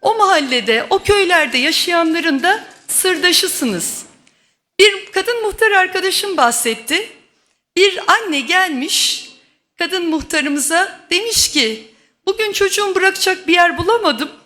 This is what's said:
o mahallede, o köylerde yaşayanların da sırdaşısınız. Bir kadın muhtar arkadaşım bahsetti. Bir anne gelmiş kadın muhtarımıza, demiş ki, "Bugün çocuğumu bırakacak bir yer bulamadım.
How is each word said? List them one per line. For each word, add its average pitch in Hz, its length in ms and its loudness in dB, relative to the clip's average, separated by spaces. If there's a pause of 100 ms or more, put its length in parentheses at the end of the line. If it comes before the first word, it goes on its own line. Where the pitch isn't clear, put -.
o 440 140 2
mahallede, 262 760 2
o 392 80 2
köylerde 349 600 2
yaşayanların 320 840 0
da 392 220 0 (240)
sırdaşısınız. 302 1120 -2 (800)
Bir 392 320 2
kadın 453 300 -2
muhtar 427 280 0
arkadaşım 370 680 0
bahsetti. 240 720 0 (680)
Bir 370 300 2
anne 370 340 0
gelmiş 330 880 -2 (500)
kadın 349 300 -4
muhtarımıza, 311 920 -2 (100)
demiş 415 400 0
ki, 220 400 -2 (360)
"Bugün 415 260 -2
çocuğumu 392 420 -2
bırakacak 370 540 0
bir 330 60 4
yer 349 240 4
bulamadım. 339 520 0 (160)